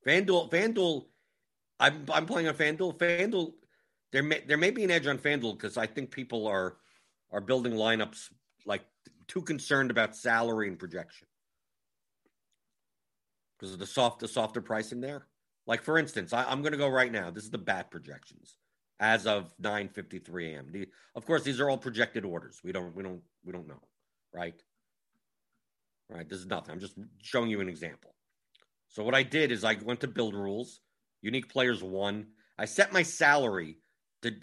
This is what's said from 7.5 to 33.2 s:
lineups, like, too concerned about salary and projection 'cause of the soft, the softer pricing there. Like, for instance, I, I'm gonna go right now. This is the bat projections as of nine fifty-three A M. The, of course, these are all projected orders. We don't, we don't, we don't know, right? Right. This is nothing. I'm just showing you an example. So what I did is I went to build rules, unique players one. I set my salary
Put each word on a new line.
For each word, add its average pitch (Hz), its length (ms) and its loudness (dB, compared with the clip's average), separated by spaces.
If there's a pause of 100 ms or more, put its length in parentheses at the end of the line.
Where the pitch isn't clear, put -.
lineups, 110 580 0 (340)
like, 101 200 -4 (440)
too 185 140 -4
concerned 139 480 0
about 110 260 2
salary 117 520 0
and 90 100 -8
projection 87 480 -12 (2250)
'cause 95 140 -12
of 92 60 -12
the 98 80 -6
soft, 120 340 2
the 113 80 -8
softer 113 320 -2
pricing 110 400 -4
there. 139 260 -10 (380)
Like, 117 180 0
for 156 140 2
instance, 113 360 0
I, 120 120 0
I'm 131 160 -2
gonna 151 160 -2
go 143 120 2
right 127 220 4
now. 98 200 -4
This 104 140 -10
is 110 60 -14
the 117 60 -8
bat 92 340 -4
projections - 680 -18 (420)
as 110 280 2
of 101 320 0
nine 104 300 -2
fifty-three 87 640 -10
A 76 60 -12
M. 67 140 -16
The, 95 160 -8 (260)
of 117 100 -10
course, 156 200 2
these 131 160 -2
are 143 100 2
all 135 80 2
projected 113 460 -2
orders. 85 400 -8
We 90 80 -8
don't, 90 220 -6
we 98 100 -10
don't, 90 180 -10 (220)
we 90 80 -12
don't 87 160 -12
know, 73 120 -18 (540)
right? 87 260 -8 (1500)
Right. 82 180 -12
This 92 120 -10
is 90 60 -16
nothing. 92 260 -6
I'm 87 80 -10
just 98 180 -14 (240)
showing 117 260 -2
you 107 120 -2
an 92 80 -2
example. 82 460 -12 (760)
So 107 160 -8
what 123 100 2
I 135 80 6
did 147 300 2
is 104 120 -4
I 110 100 4
went 110 260 -6
to 139 80 -4
build 110 260 -2
rules, 101 460 -6 (420)
unique 117 260 -4
players 123 340 2
one. 101 440 -4 (320)
I 110 80 -4
set 196 260 4
my 180 120 4
salary 123 720 4 (440)